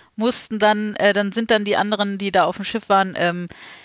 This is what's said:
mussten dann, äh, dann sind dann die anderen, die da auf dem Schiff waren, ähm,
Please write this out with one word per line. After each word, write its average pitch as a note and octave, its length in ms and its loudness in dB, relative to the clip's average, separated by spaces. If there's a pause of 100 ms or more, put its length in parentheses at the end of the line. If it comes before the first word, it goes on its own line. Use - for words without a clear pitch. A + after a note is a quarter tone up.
(160)
mussten A3 420 -4
dann, G#3+ 380 2
äh, G3+ 180 2
dann G3+ 180 -2
sind A3+ 200 -2
dann G#3+ 120 2
die G3+ 140 0
anderen, G3+ 400 -2
die G3 140 -4
da F3+ 140 4
auf F3 100 -2
dem G3 100 -10
Schiff - 240 -6
waren, F#3+ 260 2
ähm, F3 340 -2 (360)